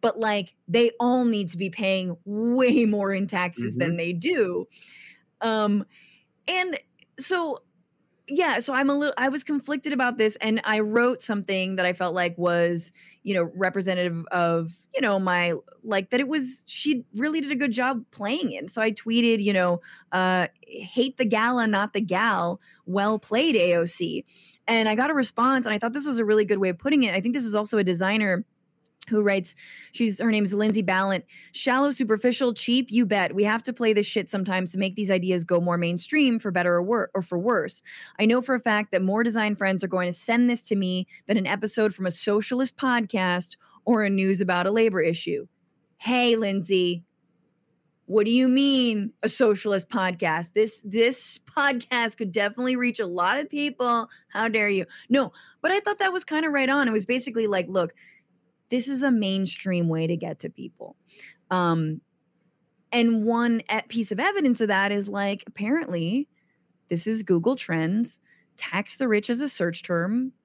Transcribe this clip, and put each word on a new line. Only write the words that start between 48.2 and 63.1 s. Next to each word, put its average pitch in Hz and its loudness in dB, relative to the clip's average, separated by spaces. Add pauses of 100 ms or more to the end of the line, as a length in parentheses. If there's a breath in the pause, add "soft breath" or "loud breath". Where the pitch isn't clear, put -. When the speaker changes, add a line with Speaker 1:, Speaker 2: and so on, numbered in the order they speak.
Speaker 1:
do 220 0
you 254 6
mean 254 2 (100)
a 220 0
socialist 208 0
podcast? 175 -2
This, 214 0
this 226 0
podcast 247 -2
could 196 -6
definitely 233 0
reach 247 0
a 208 -2
lot 180 0
of 294 -6
people. 247 -2 (200 loud breath)
How 220 -2
dare 214 0
you? 190 0 (220 loud breath)
No, 247 2 (300 loud breath)
but 320 2
I 392 2
thought 415 -4
that 381 0
was 370 -4
kinda 311 -2
right 269 0
on. 277 2
It 220 0
was 220 -2
basically 240 -2
like, 190 0
look, 180 -2 (760 soft breath)
this 247 -2
is 269 -2
a 277 2
mainstream 190 0
way 160 0
to 170 0
get 160 -8
to - -10
people. - -18 (540 loud breath)
Um, 165 0 (920)
and 233 2